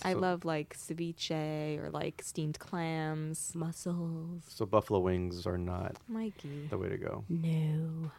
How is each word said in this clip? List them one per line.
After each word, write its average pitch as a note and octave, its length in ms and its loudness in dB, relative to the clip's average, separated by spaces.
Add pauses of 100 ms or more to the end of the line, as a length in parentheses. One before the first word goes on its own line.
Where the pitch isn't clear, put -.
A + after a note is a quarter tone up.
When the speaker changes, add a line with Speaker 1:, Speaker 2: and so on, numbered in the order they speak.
Speaker 1:
I F#3 80 4
Speaker 2:
So - 60 2
Speaker 1:
love, F3+ 260 2
like, D#3 320 0
ceviche D#3 1080 -2
or, - 60 -4
like, - 340 -4
steamed D#3 360 -2
clams. D#3+ 920 -2
Speaker 3:
Mussels. E3+ 920 -2
Speaker 2:
So - 180 -2
buffalo G#2 340 6
wings F2+ 460 2
are F2+ 120 2
not F2+ 400 -2 (100)
Speaker 1:
Mikey. F#3+ 640 -6
Speaker 2:
the F#2+ 80 0
way F#2+ 100 -2
to - 100 -2
go. - 300 -4
Speaker 3:
No. D#3+ 920 2